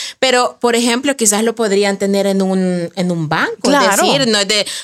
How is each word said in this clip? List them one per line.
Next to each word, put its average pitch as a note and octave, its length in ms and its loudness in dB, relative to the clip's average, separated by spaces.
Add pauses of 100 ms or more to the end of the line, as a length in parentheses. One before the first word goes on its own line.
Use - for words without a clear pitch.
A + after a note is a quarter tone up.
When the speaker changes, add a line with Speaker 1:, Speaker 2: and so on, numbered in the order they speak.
Speaker 1:
<laughs> - 160 -14
Speaker 2:
Pero, B3 400 0
por A#3 160 0
ejemplo, B3 400 0
quizás G#3 260 0
lo A#3 120 0
podrían G3+ 420 0
tener G3 300 0
en G3 160 0
un, F#3 520 -2
en F3+ 160 -2
un E3 200 -2
banco. C4+ 320 -2
Speaker 1:
Claro. C#4 280 2
Speaker 2:
Es D4+ 220 2
decir, C4+ 160 0
no G#3+ 100 2
es G3+ 80 -2
de, G#3 200 -2 (180)